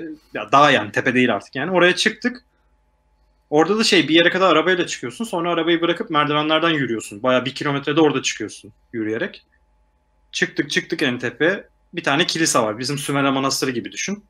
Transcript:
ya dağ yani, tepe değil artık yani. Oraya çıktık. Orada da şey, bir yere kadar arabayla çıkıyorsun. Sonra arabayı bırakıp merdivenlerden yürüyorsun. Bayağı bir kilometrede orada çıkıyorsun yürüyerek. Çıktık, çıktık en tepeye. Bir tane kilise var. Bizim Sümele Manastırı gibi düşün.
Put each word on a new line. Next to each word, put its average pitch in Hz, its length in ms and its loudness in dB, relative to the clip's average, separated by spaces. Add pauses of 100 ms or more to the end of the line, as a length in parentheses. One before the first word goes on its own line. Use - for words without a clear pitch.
(340)
ya 110 180 -10
dağ 143 180 8
yani, 107 220 0
tepe 123 220 0
değil 123 200 2
artık - 200 -8
yani. 143 160 -4
Oraya 180 260 4
çıktık. 233 480 -4 (1080)
Orada 160 260 4
da 226 60 2
şey, 160 240 2
bir 151 60 2
yere 170 160 6
kadar 185 220 4
arabayla 165 340 2
çıkıyorsun. - 380 -10
Sonra 175 280 -4
arabayı 165 280 0
bırakıp 165 300 -2
merdivenlerden 156 600 2
yürüyorsun. 113 520 -4
Bayağı 127 220 2
bir 123 100 -6
kilometrede 147 460 -2
orada 135 220 4
çıkıyorsun - 500 -8 (200)
yürüyerek. 117 520 -6 (880)
Çıktık, - 380 -4
çıktık 170 320 -4
en 123 160 -2
tepeye. 151 500 -2 (240)
Bir 165 120 -10
tane 156 220 0
kilise 160 320 0
var. 107 200 0
Bizim 135 200 -6
Sümele 139 320 -2
Manastırı 135 400 -2
gibi 113 220 -8
düşün. - 380 -8